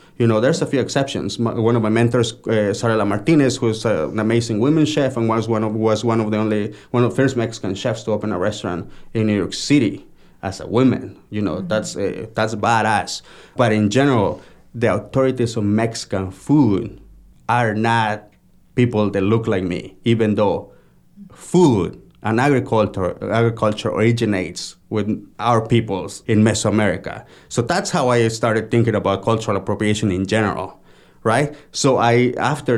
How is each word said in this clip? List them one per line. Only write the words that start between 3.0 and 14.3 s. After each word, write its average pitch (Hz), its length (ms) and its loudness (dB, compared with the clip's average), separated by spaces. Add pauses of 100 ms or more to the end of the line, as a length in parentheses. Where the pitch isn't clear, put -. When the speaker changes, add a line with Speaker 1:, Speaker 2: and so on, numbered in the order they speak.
Speaker 1:
Martinez, 120 500 2
who's, 110 280 -2
uh, 85 240 0
an 110 100 -4
amazing 110 400 0
women 151 260 4
chef 139 320 0
and 113 100 0
was 110 200 0
one 110 160 0
of, 110 100 -2
was 110 320 2
one 113 160 2
of 107 100 -2
the 107 60 0
only, 107 360 -2 (180)
one 123 120 2
of 117 60 2
the - 60 -6
first 135 200 2
Mexican 113 400 -4
chefs 113 280 -4
to 113 80 -4
open 107 200 -2
a 90 80 -4
restaurant 90 500 -4 (240)
in 110 140 0
New 104 80 2
York 95 180 -2
City - 520 0 (380)
as 95 160 -8
a 78 80 -12
woman. 117 500 0 (140)
You 104 100 -4
know, 85 160 -2
Speaker 2:
Mm-hmm. 95 100 -8
Speaker 1:
that's, 107 280 -4
uh, - 400 -6
that's 110 200 0
badass. 107 680 0 (340)
But 117 180 2
in 107 160 4
general, 113 520 2 (340)